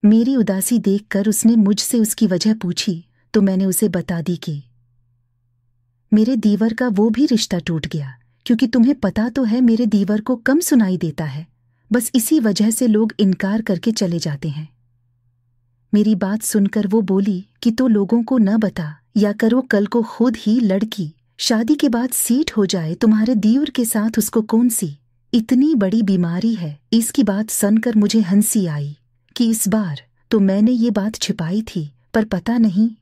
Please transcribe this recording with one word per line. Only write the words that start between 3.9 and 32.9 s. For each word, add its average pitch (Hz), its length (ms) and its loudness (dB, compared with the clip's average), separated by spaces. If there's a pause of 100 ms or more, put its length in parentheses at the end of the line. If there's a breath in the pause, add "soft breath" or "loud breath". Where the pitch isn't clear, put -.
दी 175 140 -4
कि 151 260 -10 (1500)
मेरे 220 240 4
देवर 220 380 0
का 254 140 -2
वो 208 220 2
भी 226 160 0
रिश्ता 214 320 0
टूट 160 280 -4
गया, 139 260 -8 (340)
क्योंकि 247 200 0
तुम्हें 240 280 4
पता 214 340 -2
तो 254 160 -2
है 226 160 0
मेरे 233 260 4
देवर 208 340 0
को 247 180 -2
कम 277 220 0
सुनाई 220 360 2
देता 160 280 -4
है, 147 220 -10 (440)
बस 240 240 0
इसी 269 260 2
वजह 214 300 2
से 240 160 0
लोग 214 340 2
इनकार 196 420 0
करके 208 300 -2
चले 175 260 -2
जाते 156 300 -6
हैं। 151 200 -10 (1200)
मेरी 214 240 2
बात 196 260 -4
सुनकर 208 440 0
वो 208 160 2
बोली 190 420 -2 (180)
कि 240 80 2
"तो 240 180 0
लोगों 214 340 2
को 254 160 0
न 208 180 2
बता 180 380 -4 (220)
या 208 160 2
करो, 226 300 2
कल 208 240 0
को 226 180 0
खुद 226 320 0
ही 214 240 0
लड़की 196 520 -2 (260)
शादी 233 360 0
के 294 140 0
बाद 247 220 -2
सेठ - 460 -2
हो 202 100 2
जाए, 170 280 -4
तुम्हारे 220 420 2
देवर 240 340 2
के 247 140 -2
साथ 220 340 -2
उसको 220 260 0
कौन 226 240 2
सी 165 280 -4 (360)
इतनी 262 420 2
बड़ी 214 300 0
बीमारी 185 500 0
है?" 160 240 -10 (140)
इसकी 226 320 0
बात 208 260 -2
सुनकर 220 460 0
मुझे 208 260 2
हंसी 202 440 2
आई 147 300 -6 (400)
कि 233 140 0
इस 220 180 -2
बार 185 320 -2 (300)
तो 226 100 2
मैंने 196 320 2
ये 233 180 0
बात 208 260 -4
छिपाई 180 480 -4
थी, 151 260 -8 (240)
पर 220 100 2
पता 220 340 -4
नहीं 220 300 2 (140)